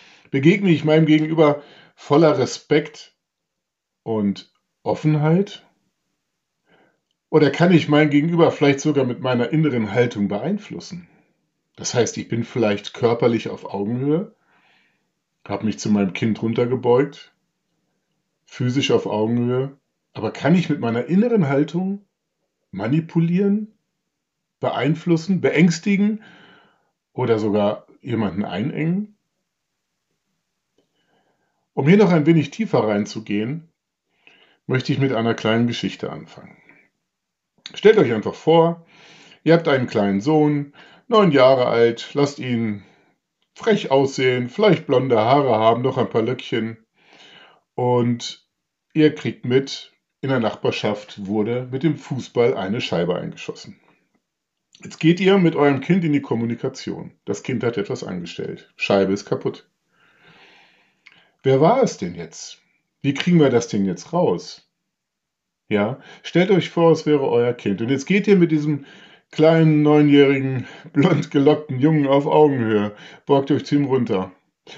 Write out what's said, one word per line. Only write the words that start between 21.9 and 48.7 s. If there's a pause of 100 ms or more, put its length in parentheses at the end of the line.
manipulieren, (840)
beeinflussen,
beängstigen (880)
oder
sogar (160)
jemanden
einengen? (2500)
Um
hier
noch
ein
wenig
tiefer
reinzugehen, (960)
möchte
ich
mit
einer
kleinen
Geschichte
anfangen. (1160)
Stellt
euch
einfach
vor, (600)
ihr
habt
einen
kleinen
Sohn, (340)
neun
Jahre
alt,
lasst
ihn (720)
frech
aussehen,
vielleicht
blonde
Haare
haben,
noch
ein
paar
Löckchen. (960)
Und (440)